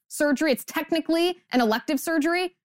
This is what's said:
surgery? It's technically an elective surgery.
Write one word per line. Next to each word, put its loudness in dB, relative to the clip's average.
surgery? 0
It's -4
technically -2
an 2
elective 0
surgery. -2